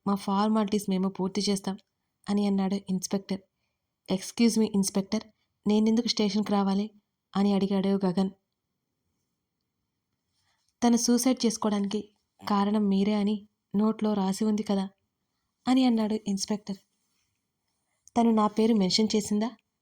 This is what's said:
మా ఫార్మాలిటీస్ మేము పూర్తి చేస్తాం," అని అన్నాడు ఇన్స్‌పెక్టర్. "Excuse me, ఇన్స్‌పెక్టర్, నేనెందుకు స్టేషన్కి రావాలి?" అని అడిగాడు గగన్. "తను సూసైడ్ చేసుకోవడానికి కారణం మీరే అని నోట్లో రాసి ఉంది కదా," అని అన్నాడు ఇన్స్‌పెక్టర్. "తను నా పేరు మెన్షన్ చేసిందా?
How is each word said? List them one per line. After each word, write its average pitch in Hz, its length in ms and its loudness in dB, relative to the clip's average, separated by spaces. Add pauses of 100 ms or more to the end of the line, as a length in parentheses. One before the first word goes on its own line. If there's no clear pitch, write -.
మా 202 100 0
ఫార్మాలిటీస్ 208 760 0
మేము 190 200 0
పూర్తి 190 320 -4
చేస్తాం," 196 360 -4 (500)
అని 208 200 0
అన్నాడు 196 320 0 (100)
ఇన్స్‌పెక్టర్. 190 540 -6 (680)
"Excuse 214 480 0
me, 220 180 4
ఇన్స్‌పెక్టర్, 196 500 -2 (420)
నేనెందుకు 220 420 2
స్టేషన్కి 208 440 0
రావాలి?" 202 340 0 (480)
అని 202 200 2
అడిగాడు 196 440 0
గగన్. 190 340 0 (2500)
"తను 240 140 4
సూసైడ్ 240 440 2
చేసుకోవడానికి 208 600 -2 (400)
కారణం 208 480 0
మీరే 196 260 2
అని 208 220 0 (380)
నోట్లో 214 400 0
రాసి 196 300 -2
ఉంది 214 180 0
కదా," 196 240 -2 (800)
అని 254 180 4
అన్నాడు 220 420 0
ఇన్స్‌పెక్టర్. 202 520 -4 (1300)
"తను 233 180 4
నా 214 160 4
పేరు 220 280 2
మెన్షన్ 208 340 2
చేసిందా? 208 400 -2 (340)